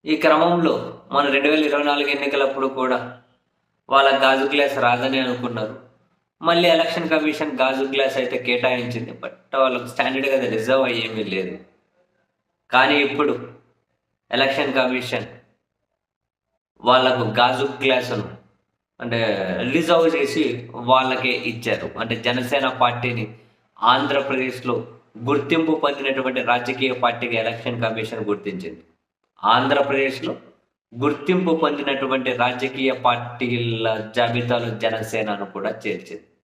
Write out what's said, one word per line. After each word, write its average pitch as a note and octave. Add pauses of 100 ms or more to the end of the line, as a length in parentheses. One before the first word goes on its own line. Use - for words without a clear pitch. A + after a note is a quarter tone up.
ఈ D3+
క్రమంలో D#3+ (380)
మన C#3+
రెండు C#3
వేల D#3
ఇరవై D3
నాలుగు C#3+
ఎన్నికలప్పుడు C#3
కూడా B2+ (880)
వాళ్ళ C3+ (140)
గాజు C3+
గ్లాస్ C#3
రాదని B2+
అనుకున్నారు. A#2+ (680)
మళ్ళీ E3+
ఎలక్షన్ E3
కమిషన్ D3+
గాజు C3+
గ్లాస్ C3+
అయితే B2
కేటాయించింది, B2
but -
వాళ్ళకు B2
స్టాండర్డ్‌గా C3+
అది A#2+
రిజర్వ్ B2
అయ్యేమీ A2+
లేదు. F#2+ (1120)
కానీ C#3+
ఇప్పుడు C3 (920)
ఎలక్షన్ C3+
కమిషన్ B2+ (1600)
వాళ్ళకు B2 (160)
గాజు C3
గ్లాసును, B2+ (600)
అంటే, A#2+ (540)
రిజర్వ్ E3
చేసి C3
వాళ్ళకే B2+
ఇచ్చారు. A#2
అంటే, A#2
జనసేన B2+
పార్టీని A#2+ (460)
ఆంధ్రప్రదేశ్లో C3 (440)
గుర్తింపు D#3
పొందినటువంటి C3+
రాజకీయ B2
పార్టీగా A#2+
ఎలక్షన్ A#2
కమిషన్ A2
గుర్తించింది. F#2 (600)
ఆంధ్రప్రదేశ్లో C3+ (580)
గుర్తింపు D#3+
పొందినటువంటి C3+
రాజకీయ C3
పార్టీల A#2
జాబితాలో A#2+
జనసేనను A2
కూడా G2+
చేర్చింది. G2+ (180)